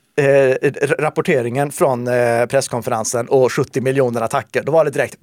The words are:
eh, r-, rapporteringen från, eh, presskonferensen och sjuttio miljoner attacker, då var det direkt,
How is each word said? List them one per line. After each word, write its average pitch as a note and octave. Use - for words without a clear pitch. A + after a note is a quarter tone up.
eh, D3
r-, C#3
rapporteringen C#3+
från, B2+
eh, A#2+
presskonferensen A#2+
och C3
sjuttio C3+
miljoner B2+
attacker, A#2
då C#3
var D#3+
det D3
direkt, C3